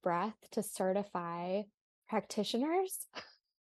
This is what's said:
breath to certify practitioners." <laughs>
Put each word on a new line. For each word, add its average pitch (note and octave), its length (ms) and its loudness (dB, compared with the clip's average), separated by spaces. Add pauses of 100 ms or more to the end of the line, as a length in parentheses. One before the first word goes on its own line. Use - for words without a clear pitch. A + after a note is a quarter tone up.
breath F#3 340 2 (160)
to G#3+ 100 0
certify F#3 1000 0 (460)
practitioners." C4 1080 0
<laughs> - 80 -12 (580)